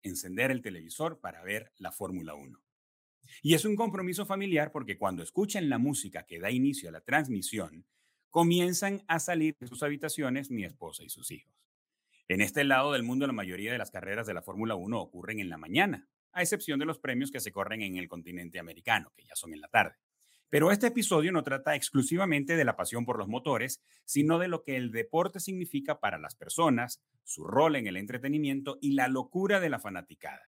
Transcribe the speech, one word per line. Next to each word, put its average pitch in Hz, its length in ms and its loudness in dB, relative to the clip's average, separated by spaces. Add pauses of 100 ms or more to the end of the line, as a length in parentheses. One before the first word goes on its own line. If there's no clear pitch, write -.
Encender 98 480 -2
el 123 100 -4
televisor 95 560 -6
para 85 240 -12
ver 107 360 -6
la 92 120 -8
Fórmula 90 440 -8
uno. 67 280 -18 (800)
Y 156 120 6
es 156 100 2
un 214 100 4
compromiso 190 500 -2
familiar 190 460 0
porque 110 260 -6
cuando 90 280 -2
escuchan 190 440 0
la 120 100 2
música 117 480 -2
que 82 120 -12
da 98 140 -2
inicio 131 380 0
a - 20 -14
la 78 80 -14
transmisión, 107 880 -2 (420)
comienzan 175 800 2
a 165 100 2
salir 156 400 0
de 127 80 -14
sus 127 160 -8
habitaciones 143 680 -2
mi 107 120 -4
esposa 82 380 -12
y 78 60 -20
sus - 240 -10
hijos. - 200 -16 (760)
En 190 120 2
este 196 220 2
lado 139 300 4
del 127 100 2
mundo, 127 240 0
la 131 60 0
mayoría 101 400 -4
de 123 60 -4
las 101 120 -6
carreras 101 380 -6
de 98 60 -4
la 85 80 -6
Fórmula 104 340 -4
uno 101 240 -4
ocurren 92 400 -8
en 92 100 -6
la 82 60 -10
mañana, 113 520 0 (220)
a 180 100 -6
excepción 175 380 0
de 151 80 -2
los 160 140 -6
premios 135 320 -2
que 131 80 -6
se 104 100 -6
corren 101 320 -4
en 92 140 -4
el 90 100 -4
continente 87 540 -12
americano, 87 560 -2
que - 80 -20
ya - 100 -20
son 82 200 -8
en 76 60 -14
la - 60 -18
tarde. 101 300 4 (560)
Pero 156 200 8
este 220 160 4
episodio 190 420 4
no 165 140 2
trata 135 320 0
exclusivamente 156 800 2
de 151 80 6
la 117 100 4
pasión 117 320 -2
por 120 100 0
los 101 120 -2
motores, 127 520 -2 (240)
sino 156 360 4
de 180 80 0
lo 170 160 -4
que 135 120 -4
el 123 140 -2
deporte 156 480 0
significa 170 640 -4
para 92 180 0
las 76 160 -12
personas, 123 680 2 (220)
su - 220 -10
rol 147 320 6
en 117 100 -2
el 92 100 -2
entretenimiento 139 840 -2
y 139 140 2
la 127 120 4
locura 180 540 2
de 165 100 0
la 117 80 -2
fanaticada. 85 760 -10